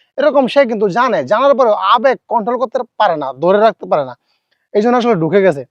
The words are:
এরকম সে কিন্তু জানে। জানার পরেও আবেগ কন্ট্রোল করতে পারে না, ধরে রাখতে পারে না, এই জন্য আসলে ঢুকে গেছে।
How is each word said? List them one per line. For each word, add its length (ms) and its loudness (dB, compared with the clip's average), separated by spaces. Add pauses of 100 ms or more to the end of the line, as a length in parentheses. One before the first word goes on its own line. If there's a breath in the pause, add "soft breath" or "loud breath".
(180 soft breath)
এরকম 300 2
সে 180 2
কিন্তু 240 -2
জানে। 340 -2
জানার 320 0
পরেও 200 2 (140)
আবেগ 280 2 (100)
কন্ট্রোল 300 -4
করতে 200 -4 (200)
পারে 200 0
না, 160 -4
ধরে 260 2
রাখতে 260 0
পারে 200 -2
না, 80 -12 (600)
এই 80 0
জন্য 160 0
আসলে 180 0
ঢুকে 260 0
গেছে। 300 0